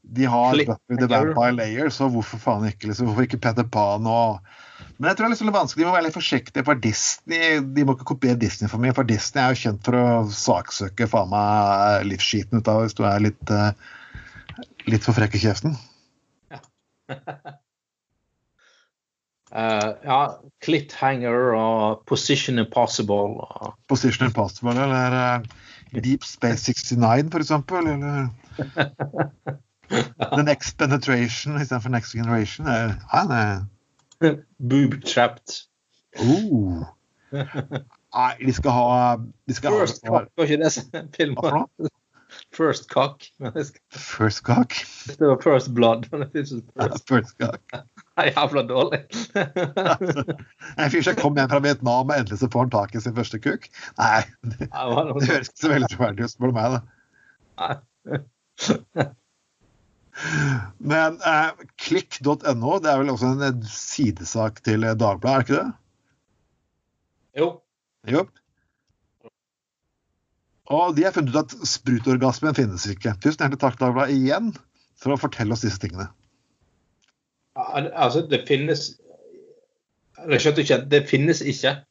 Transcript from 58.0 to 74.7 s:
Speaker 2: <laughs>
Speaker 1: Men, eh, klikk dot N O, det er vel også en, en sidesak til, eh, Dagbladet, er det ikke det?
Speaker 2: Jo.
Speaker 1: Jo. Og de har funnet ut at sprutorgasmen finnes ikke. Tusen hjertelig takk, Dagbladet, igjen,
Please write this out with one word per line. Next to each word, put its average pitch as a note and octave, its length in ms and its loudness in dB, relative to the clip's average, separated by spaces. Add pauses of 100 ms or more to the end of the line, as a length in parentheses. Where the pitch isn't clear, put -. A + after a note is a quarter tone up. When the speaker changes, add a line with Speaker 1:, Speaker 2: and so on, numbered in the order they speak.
Speaker 2:
<laughs> - 120 -20 (1600)
Speaker 1:
Men, D#3+ 460 0
eh, D#3+ 260 2 (300)
klikk - 400 -4
dot C#3+ 240 0
N B2+ 180 0
O, D#3 160 0
det D#3 140 0
er C3+ 80 4
vel C#3+ 140 0
også B2+ 180 0
en, C#3 140 -2
en B2+ 180 -2
sidesak G#2+ 960 -4
til, A2 220 0
eh, A2+ 140 0
Dagbladet, G#2+ 340 0
er C3+ 80 4
det B2+ 80 -2
ikke D3+ 140 2
det? B3+ 100 -6 (1700)
Speaker 2:
Jo. E3+ 80 2 (560)
Speaker 1:
Jo. D3 220 0 (2500)
Og E3+ 240 2
de D#3+ 80 4
har F#3+ 80 2
funnet C3+ 220 -2
ut D3+ 60 4
at - 140 -10 (140)
sprutorgasmen B2+ 880 0
finnes G2+ 320 -2
ikke. G#2 320 -4
Tusen D#3 200 0
hjertelig C#3 200 -2
takk, B2+ 200 0
Dagbladet, C3 360 0
igjen, D#3 360 0 (480)